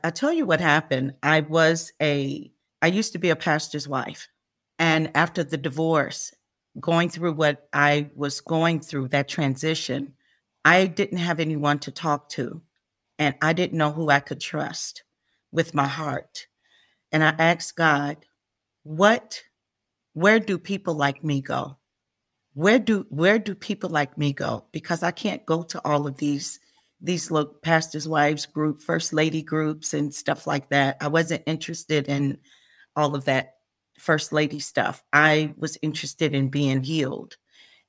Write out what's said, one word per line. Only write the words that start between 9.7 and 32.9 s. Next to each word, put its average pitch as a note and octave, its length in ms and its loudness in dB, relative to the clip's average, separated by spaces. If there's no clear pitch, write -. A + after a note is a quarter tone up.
I F#3 180 8
didn't F3+ 340 -2
have E3+ 200 0
anyone D3 400 0
to C#3+ 120 -10
talk D3 400 -2
to, C#3+ 300 -6
and C#3+ 240 0
I D#3 120 2
didn't E3+ 240 0
know D3+ 160 2
who D#3 160 0
I C#3+ 100 6
could - 220 -8
trust - 640 -6
with D#3+ 200 0
my C#3 140 2
heart. C#3 600 -8
And D#3 100 4
I D#3 160 4
asked E3+ 380 2
God, D3 400 2
"What, G3 580 2
where G#3 300 4
do G#3 160 -2
people F#3+ 360 -4
like C#3 300 0
me D3 160 0
go? C3+ 380 -6
Where G3 260 4
do, G#3+ 300 0
where F3+ 300 2
do G#3 160 -6
people - 340 -8
like D3 280 -2
me D3 160 0
go? B2 400 -6
Because E3 300 -6
I F3 80 -2
can't - 340 -6
go E3 180 -2
to - 220 -12
all D3 200 0
of C#3 120 -8
these, C#3+ 420 -4
these E3+ 320 -4
little D3+ 220 0
pastors' D#3+ 540 -2
wives D3+ 380 0
group, D3+ 360 -4
first E3 320 -4
lady D#3 280 0
groups D3+ 520 -4
and D3 200 -4
stuff - 320 -4
like D3 260 -4
that." C#3 280 2
I D3+ 80 -4
wasn't E3 380 0
interested D#3 640 -4
in C#3+ 300 0